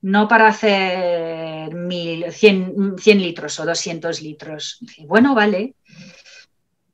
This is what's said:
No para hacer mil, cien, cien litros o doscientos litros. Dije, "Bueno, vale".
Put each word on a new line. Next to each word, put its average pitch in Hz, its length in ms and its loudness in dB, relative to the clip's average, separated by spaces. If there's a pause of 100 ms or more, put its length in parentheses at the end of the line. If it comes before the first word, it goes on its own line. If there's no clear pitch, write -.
No 202 280 2
para 220 180 8
hacer 175 1300 -2
mil, 170 560 -6
cien, 196 680 2
cien 208 220 4
litros 160 380 -8
o 156 60 -6
doscientos 165 560 -6
litros. 156 600 -14
Dije, 160 260 -20
"Bueno, 240 280 4
vale". 214 400 0 (1200)